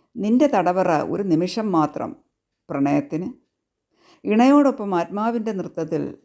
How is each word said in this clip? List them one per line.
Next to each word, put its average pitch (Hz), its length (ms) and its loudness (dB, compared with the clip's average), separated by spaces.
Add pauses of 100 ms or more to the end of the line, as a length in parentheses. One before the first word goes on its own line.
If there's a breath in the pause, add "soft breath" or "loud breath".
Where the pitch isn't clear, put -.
(160 soft breath)
നിന്റെ 226 300 2
തടവറ 180 440 2 (120)
ഒരു 175 200 -4
നിമിഷം 185 500 0
മാത്രം 151 380 -2 (580)
പ്രണയത്തിന്. 143 600 -2 (960 soft breath)
ഇണയോടൊപ്പം 247 720 4
ആത്മാവിൻ്റെ 214 580 -2
നൃത്തത്തിൽ 165 500 -6 (220)